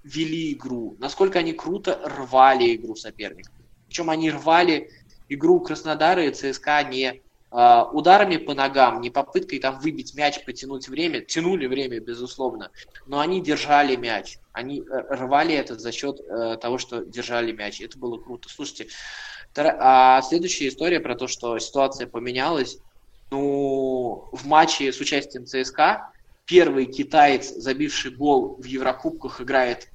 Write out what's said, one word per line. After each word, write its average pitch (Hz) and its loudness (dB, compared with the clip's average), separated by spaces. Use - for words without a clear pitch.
вели 156 -6
игру, 123 -10
насколько 185 0
они 165 -4
круто 185 -6
рвали 131 4
игру 107 -12
соперника. 101 -14
Причем 165 -4
они 160 0
рвали 160 2
игру 160 4
Краснодара 156 0
и 135 -2
Ц 135 -6
С - -12
К 147 0
А 147 2
не, 131 -4
а, 120 8
ударами 180 6
по 143 -6
ногам, 135 4
не 120 -6
попыткой 139 -4
там 131 -4
выбить 147 -6
мяч, 147 -2
потянуть 131 -12
время. 143 -4
Тянули 165 -2
время, 127 -4
безусловно, 117 -8
но 143 -4
они 180 0
держали 143 2
мяч, 117 -6
они, 135 -10
э, - -16
рвали 143 0
это 127 -6
за 117 -10
счет, 139 -8
э, 113 -6
того, 120 -6
что 117 -10
держали 120 -6
мяч. 104 -12
Это 113 -18
было 120 -10
круто. 120 -18
Слушайте, - -14
тра-, 151 0
а 131 8
следующая 170 -2
история 156 -2
про 123 -6
то, 127 -8
что 117 -6
ситуация 135 -2
поменялась. 127 -4
Ну, 135 -2
в 131 -14
матче 151 2
с - -12
участием 135 -6
Ц 131 -4
С 131 -10
К - -6
А 202 0
первый 147 4
китаец, 139 2
забивший 135 -4
гол 127 2
в 127 -16
Еврокубках, 131 -6
играет 123 0